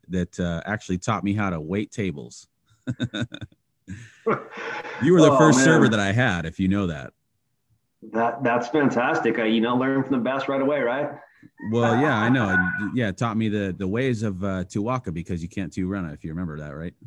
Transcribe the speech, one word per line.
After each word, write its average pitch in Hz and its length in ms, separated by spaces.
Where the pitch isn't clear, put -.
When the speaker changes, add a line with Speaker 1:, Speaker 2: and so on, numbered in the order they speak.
Speaker 1:
that, 90 300
uh, 85 280
actually 98 320
taught 98 260
me 101 80
how 101 160
to 87 100
wait 92 320
tables. 71 560
<laughs> 123 120
You 160 120
were 165 80
the 156 100
Speaker 2:
Oh, - 60
Speaker 1:
first 156 200
Speaker 2:
man. 131 60
Speaker 1:
server 147 240
that 107 120
I 98 120
had, 104 320
if 80 160
you 95 80
know 98 200
that. 71 260
Speaker 2:
That, 117 300
that's 131 260
fantastic. 135 680
I, 113 80
you 113 160
know, 123 140
learn 135 260
from 135 100
the 131 100
best 131 260
right 135 120
away, 139 200
right? 120 280
Speaker 1:
Well, 117 260
yeah, 135 200
I 110 100
know. 123 200
Speaker 2:
<laughs> 92 60
Speaker 1:
And, 101 160
yeah, 117 120
it 92 80
taught 113 220
me 110 100
the, 101 300
the 95 100
ways 117 360
of, 95 200
uh, 95 200
Tuwaka, 110 500
because 85 280
you 87 60
can't - 240
Tuwrena, 92 400
if 73 120
you 80 60
remember 80 280
that, 73 180
right? 82 160